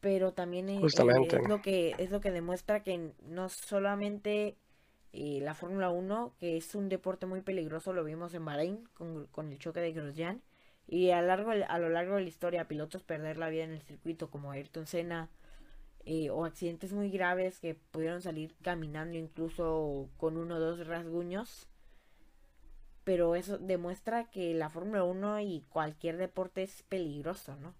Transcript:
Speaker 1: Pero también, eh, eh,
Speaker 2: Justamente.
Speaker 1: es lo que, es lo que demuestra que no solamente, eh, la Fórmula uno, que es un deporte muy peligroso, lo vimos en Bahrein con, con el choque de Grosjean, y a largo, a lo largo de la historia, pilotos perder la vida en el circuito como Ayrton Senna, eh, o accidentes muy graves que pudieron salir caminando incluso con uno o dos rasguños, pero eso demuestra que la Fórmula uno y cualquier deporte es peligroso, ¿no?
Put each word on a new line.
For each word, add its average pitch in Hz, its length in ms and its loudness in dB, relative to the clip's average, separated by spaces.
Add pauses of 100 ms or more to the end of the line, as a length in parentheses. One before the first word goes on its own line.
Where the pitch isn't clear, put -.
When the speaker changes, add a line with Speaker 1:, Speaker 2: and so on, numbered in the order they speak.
Speaker 1:
Pero 190 320 4
también, 180 360 -2
eh, 196 240 4
eh, 123 280 10
Speaker 2:
Justamente. - 160 6
Speaker 1:
es - 100 4
lo 208 140 4
que, 185 360 2
es 185 140 0
lo 202 100 2
que 202 100 0
demuestra 180 520 0
que 170 280 -2 (120)
no 180 260 -4
solamente, 208 1080 0 (560)
eh, 143 280 -2
la 151 140 -2
Fórmula 185 360 0
uno, 190 480 -2
que 170 180 0
es 165 180 -6
un 196 140 0
deporte 185 360 -2
muy 185 160 -4
peligroso, 170 520 -4
lo 175 100 0
vimos 165 300 -6
en 165 120 -6
Bahrein 170 380 -2 (120)
con, 160 320 -8
con 156 240 -8
el 135 80 -12
choque 170 220 -6
de 165 120 0
Grosjean, 160 480 -4 (460)
y 180 240 6
a 175 100 8
largo, 190 300 4
a 190 280 2
lo 165 100 2
largo 175 260 2
de 196 80 4
la 180 60 -2
historia, 170 380 0
pilotos 151 360 -4
perder 156 340 -4
la 160 120 -2
vida 160 140 0
en 160 100 -6
el 156 100 -8
circuito 160 460 -6
como 143 220 -8
Ayrton 147 360 -8
Senna, 170 420 -2 (760)
eh, 156 260 0
o 156 140 0
accidentes 170 480 -6
muy 202 180 0
graves 185 480 2
que 160 160 -6
pudieron 160 480 -4
salir 160 400 -6
caminando 165 540 -4
incluso 160 1000 -2
con 160 200 0
uno 165 200 -4
o - 20 0
dos 170 280 -2
rasguños, 175 800 -6 (1400)
pero 170 300 4
eso 180 220 -2
demuestra 190 720 -2
que 175 240 -2
la 160 160 2
Fórmula 185 340 0
uno 196 360 0
y 185 300 -2
cualquier 160 480 -2
deporte 185 460 -2
es - 200 -10
peligroso, 151 760 -4
¿no? 165 220 -12